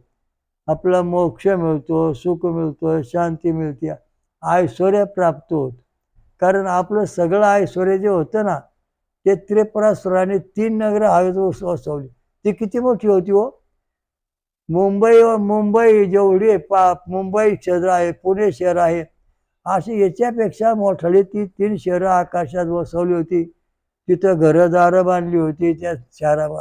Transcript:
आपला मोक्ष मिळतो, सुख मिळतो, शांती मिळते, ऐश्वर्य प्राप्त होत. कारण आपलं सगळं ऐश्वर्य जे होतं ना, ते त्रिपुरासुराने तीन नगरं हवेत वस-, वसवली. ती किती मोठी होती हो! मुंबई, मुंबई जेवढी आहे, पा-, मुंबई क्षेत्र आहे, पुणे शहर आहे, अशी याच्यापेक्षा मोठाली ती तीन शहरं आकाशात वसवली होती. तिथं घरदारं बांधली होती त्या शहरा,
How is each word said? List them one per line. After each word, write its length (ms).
आपला 340
मोक्ष 460
मिळतो, 680
सुख 320
मिळतो, 580
शांती 480
मिळते, 420
ऐश्वर्य 640
प्राप्त 480
होत. 180
कारण 260
आपलं 380
सगळं 420
ऐश्वर्य 500
जे 100
होतं 380
ना, 140
ते 100
त्रिपुरासुराने 1000
तीन 400
नगरं 300
हवेत 280
वस-, 280
वसवली. 440
ती 440
किती 280
मोठी 280
होती 240
हो! 180
मुंबई, 540
मुंबई 840
जेवढी 440
आहे, 80
पा-, 380
मुंबई 480
क्षेत्र 340
आहे, 220
पुणे 400
शहर 260
आहे, 260
अशी 360
याच्यापेक्षा 720
मोठाली 500
ती 220
तीन 320
शहरं 300
आकाशात 580
वसवली 480
होती. 300
तिथं 320
घरदारं 640
बांधली 320
होती 360
त्या 200
शहरा, 320